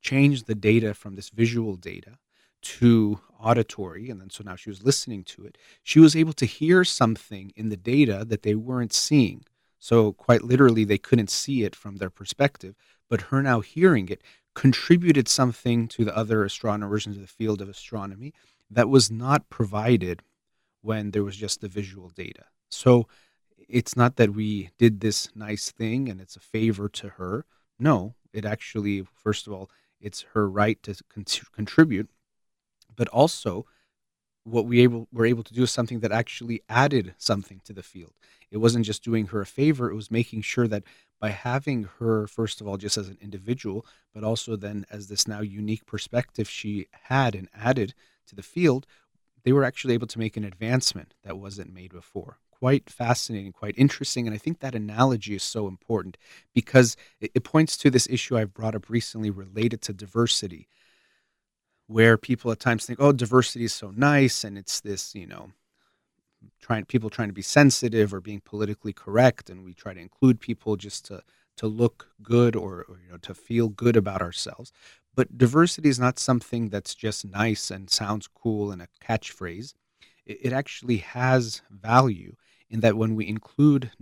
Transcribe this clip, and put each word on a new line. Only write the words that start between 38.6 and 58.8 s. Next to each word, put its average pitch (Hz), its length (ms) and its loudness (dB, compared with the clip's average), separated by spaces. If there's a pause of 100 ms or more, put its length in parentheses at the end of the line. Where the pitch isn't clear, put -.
just 104 200 -8
doing 113 240 -2
her 107 120 -6
a 98 60 -8
favor, 135 440 0
it 95 40 -8
was 107 160 -10
making 113 320 -2
sure 120 260 0
that 104 160 -4 (360)
by 107 100 -2
having 123 580 -4 (100)
her, 110 280 -2
first - 340 -6
of 107 60 -14
all, 98 100 -8
just 101 220 -6
as 95 100 -8
an 95 120 -20
individual, 104 640 -10 (260)
but 107 120 -12
also 110 320 -4
then 101 340 -10
as 104 160 -16
this 101 220 -12
now 104 120 -10
unique 107 460 -8
perspective - 640 -8
she 104 400 -10 (160)
had 127 300 -2
and 92 200 -14
added 113 400 -2 (320)
to - 80 -20
the 98 80 -18
field, 143 440 0 (580)
they 127 80 4
were 139 120 4
actually 127 300 -2
able 113 140 -2
to - 100 -12
make 110 180 -6
an 107 80 -6
advancement 107 800 -4
that 92 160 -12
wasn't 98 340 -16
made 92 200 -20
before. - 460 -16 (120)
Quite 131 400 0
fascinating, 110 600 -2
quite 104 240 -10
interesting, 131 500 2
and 110 80 -6
I 107 40 -8
think 165 220 -8
that 131 140 -8
analogy 107 600 0
is 95 80 -6
so 107 240 -6
important 92 500 -6 (380)
because 123 420 4 (240)
it, - 140 -10
it 113 100 -2
points 156 340 2
to 143 120 4
this 127 180 2
issue 123 280 -4
I've 107 180 -2
brought 110 200 -6
up 104 140 -12